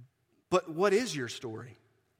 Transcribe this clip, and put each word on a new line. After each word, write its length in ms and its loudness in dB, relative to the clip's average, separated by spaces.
But 200 2
what 220 2
is 240 2
your 140 -4
story? 480 -12